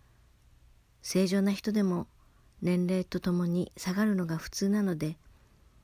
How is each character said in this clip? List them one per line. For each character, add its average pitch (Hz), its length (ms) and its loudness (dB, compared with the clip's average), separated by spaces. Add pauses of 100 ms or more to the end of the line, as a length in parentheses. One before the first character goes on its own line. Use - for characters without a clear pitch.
(1040)
正 190 240 2
常 196 160 2
な 202 100 2
人 196 200 -4
で 208 100 2
も 180 240 0 (560)
年 180 240 2
齢 185 180 0
と - 160 -6
と 180 120 -2
も 175 140 0
に 175 300 -2
下 185 180 -4
が 202 100 2
る 214 100 2
の 185 120 0
が 160 100 -2
普 - 140 -10
通 - 180 -2
な 208 140 2
の 185 140 0
で、 156 200 -4 (680)